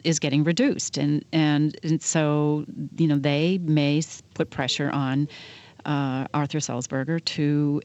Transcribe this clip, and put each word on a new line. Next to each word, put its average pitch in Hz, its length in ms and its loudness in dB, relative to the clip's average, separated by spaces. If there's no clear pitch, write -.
is 160 160 0
getting 147 240 2
reduced. 180 540 0
And, 147 340 0
and, 151 520 2
and 160 180 0
so, 151 640 2
you 165 100 4
know, 147 100 4
they 147 460 2
may 151 360 2
s-, - 220 -8
put - 160 -2
pressure 139 400 -2
on, 139 400 0
uh, 135 480 -2
Arthur 147 240 -2
Sulzberger 135 680 -4
to 147 600 0